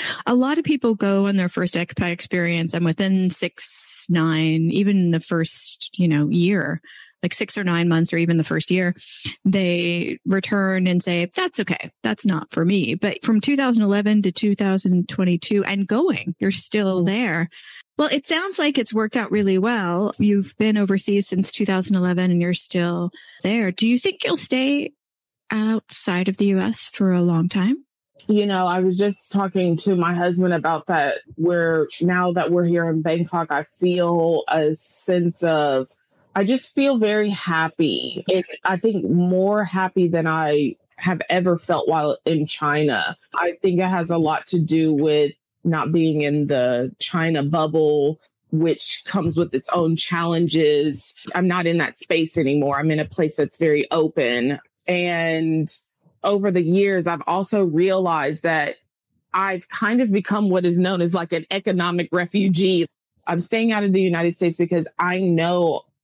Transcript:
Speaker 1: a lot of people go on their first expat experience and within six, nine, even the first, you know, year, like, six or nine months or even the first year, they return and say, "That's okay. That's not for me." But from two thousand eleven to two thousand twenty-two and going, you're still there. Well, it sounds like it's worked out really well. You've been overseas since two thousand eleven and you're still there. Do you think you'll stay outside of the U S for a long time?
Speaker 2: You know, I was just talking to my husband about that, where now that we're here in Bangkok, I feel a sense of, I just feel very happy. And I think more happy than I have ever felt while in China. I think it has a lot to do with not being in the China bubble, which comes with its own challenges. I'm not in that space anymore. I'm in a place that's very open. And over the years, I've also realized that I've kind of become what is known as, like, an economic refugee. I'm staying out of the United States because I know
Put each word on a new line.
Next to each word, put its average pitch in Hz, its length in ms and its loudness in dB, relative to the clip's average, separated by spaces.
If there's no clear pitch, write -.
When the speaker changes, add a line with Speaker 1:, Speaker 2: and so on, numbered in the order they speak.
Speaker 1:
a 240 80 2
lot 262 240 2
of 330 60 -2
people 247 320 0
go 196 320 2
on 202 80 0
their 180 120 0
first 175 280 -2
expat 175 340 -2
experience 170 640 -2
and 170 100 0
within 185 460 0
six, - 800 -2
nine, 160 600 2
even 190 400 2
the 165 80 0
first, - 800 -4
you 175 80 2
know, 147 220 2
year, 175 500 0
like, - 100 -4
six - 240 -2
or 208 60 -4
nine 170 260 2
months 165 240 2
or 170 60 -2
even 170 200 2
the 156 60 2
first 156 280 -2
year, 180 200 2
they 175 840 0
return 190 600 0
and 180 140 2
say, 175 340 -2
"That's 370 240 -2
okay. - 300 -6
That's 220 240 -2
not 175 240 -2
for 165 140 0
me." 170 320 0
But - 280 -4
from 220 160 2
two 285 160 0
thousand 247 280 2
eleven 208 380 2
to 185 100 0
two 202 240 0
thousand 190 520 2
twenty-two 185 560 0
and 196 220 -2
going, 240 540 0
you're 196 100 2
still 190 540 0
there. 185 440 0
Well, 294 140 2
it 285 160 -4
sounds 370 320 -2
like 294 180 0
it's 226 160 -2
worked 214 240 0
out 226 140 -2
really 196 260 2
well. 196 600 0
You've 202 400 0
been 214 180 2
overseas 202 520 0
since 190 240 -2
two - 120 -2
thousand 190 300 0
eleven 180 380 2
and 175 100 2
you're 175 100 0
still 175 580 -2
there. 208 260 0
Do 220 180 0
you 247 120 2
think - 240 -4
you'll 349 120 -2
stay 269 540 -2
outside 214 800 -2
of 190 80 -2
the 202 100 2
U 196 120 2
S 202 340 -2
for 190 200 0
a 175 100 2
long 175 260 2
time? 208 360 -2
Speaker 2:
You 208 180 2
know, 185 200 0
I 180 140 0
was 185 160 2
just 202 360 -2
talking 185 460 0
to 196 180 0
my 175 180 0
husband 175 400 2
about 156 320 -2
that, 147 320 0
where 165 520 2
now 180 320 0
that 170 180 -2
we're 175 140 2
here 170 240 0
in 160 140 -2
Bangkok, 170 500 -2
I 147 120 -2
feel 170 720 2
a 156 260 2
sense 175 680 -2
of, 147 460 0
I 202 100 0
just 254 300 -2
feel 277 240 2
very 214 320 2
happy. 160 1040 -2
And 185 120 2
I 185 120 0
think 202 320 0
more 185 560 2
happy 185 440 0
than 165 180 0
I 151 500 0
have 180 320 -2
ever 180 300 2
felt 156 300 -2
while 151 360 0
in 156 220 0
China. 147 720 -2
I 175 180 -2
think 180 180 2
it 185 80 0
has 175 220 -2
a 170 80 0
lot 156 300 0
to 175 120 0
do 156 340 2
with 147 380 2
not 160 280 0
being 160 300 2
in 147 240 0
the 127 540 0
China 160 420 -2
bubble, 156 800 2
which 160 540 -2
comes 165 300 -2
with 170 180 0
its 131 160 -6
own 165 260 2
challenges. 151 1160 0
I'm 180 140 2
not 175 180 0
in 170 120 2
that - 200 -2
space 165 400 -2
anymore. 139 400 0
I'm 156 140 0
in 151 80 0
a 151 60 -4
place 156 280 -2
that's - 240 -2
very 151 320 2
open. 139 720 0
And 165 840 0
over 202 280 0
the 180 120 2
years, 185 440 2
I've 170 200 -2
also 190 380 0
realized 165 800 0
that 156 340 -2
I've 190 360 -2
kind 226 340 0
of 220 100 0
become 202 380 0
what 180 160 2
is 175 120 2
known 180 220 2
as, 170 140 0
like, 170 180 -2
an 165 180 -4
economic 180 640 -2
refugee. 180 720 2
I'm 175 140 -2
staying 226 320 0
out 208 120 0
of 196 80 2
the 190 100 4
United 170 340 0
States 170 220 -2
because 170 280 0
I 180 220 -2
know 170 640 2